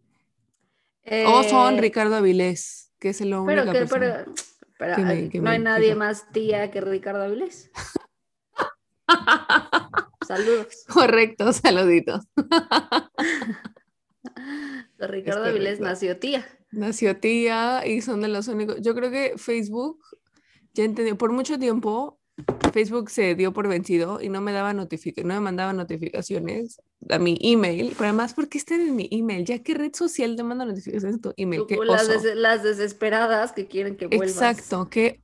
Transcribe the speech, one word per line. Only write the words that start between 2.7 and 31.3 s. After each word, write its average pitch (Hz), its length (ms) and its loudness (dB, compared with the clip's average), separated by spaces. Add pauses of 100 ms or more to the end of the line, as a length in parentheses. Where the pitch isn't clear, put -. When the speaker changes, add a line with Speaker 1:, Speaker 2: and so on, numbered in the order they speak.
Speaker 1:
que 196 100 -2
es 202 120 -4
la 196 240 -2
Speaker 2:
pero 294 180 4
Speaker 1:
única 190 100 0
Speaker 2:
que, 175 60 4
Speaker 1:
persona 247 460 -2
Speaker 2:
pero, - 100 -16 (440)
pero, 175 160 -4
Speaker 1:
que 196 80 0
me, 180 60 2
Speaker 2:
ay, 165 200 0
Speaker 1:
que 175 120 -4
Speaker 2:
no 220 80 2
hay 226 100 2
Speaker 1:
me 226 60 -2
Speaker 2:
nadie 220 240 4
Speaker 1:
fijo. 214 100 2
Speaker 2:
más 208 320 -4
tía 208 400 0
que 196 100 -4
Ricardo 196 420 -4
Avilés. 240 460 -6 (1400)
Speaker 1:
<laughs> - 1160 0
Speaker 2:
Saludos. 214 640 0
Speaker 1:
Correcto, 226 640 4
saluditos. 180 720 4 (140)
<laughs> 311 1400 0 (1160)
Speaker 2:
Ricardo 196 460 -4
Speaker 1:
Es 233 60 0
Speaker 2:
Avilés 208 280 -2
Speaker 1:
correcto. 208 40 -6
Speaker 2:
nació 185 340 -2
tía. 262 280 -4 (260)
Speaker 1:
Nació 214 460 0
tía 233 680 0
y 220 160 -2
son 214 200 -4
de 214 80 -2
los 208 180 -4
únicos. 214 340 -4
Yo 226 140 0
creo 247 160 -2
que 262 260 -2
Facebook, 233 640 -4 (720)
ya 214 120 2
entendí, 220 280 0
por 226 180 0
mucho 262 280 -2
tiempo 233 580 -2 (560)
Facebook 220 360 0
se 185 260 0
dio 190 160 0
por 202 160 -4
vencido 180 540 0
y 196 80 -6
no 190 120 -6
me 202 120 -4
daba 202 200 -2
notific-, 170 520 -8
no 175 80 -2
me 208 80 -2
mandaba 190 320 -2
notificaciones 175 1080 -6 (280)
a 160 100 2
mi 175 220 2
email, 214 560 2
pero 220 80 -2
además, 220 280 0
¿por 294 140 -4
qué 294 100 -6
están 339 240 -2
en 294 140 0
mi 208 160 -4
email? 214 340 -2
¿Ya 240 160 -4
qué 320 120 -2
red 294 200 -4
social 269 440 -2
te 240 60 -6
manda 247 220 -6
notificaciones 202 520 -4
a - 40 -10
tu - 140 -8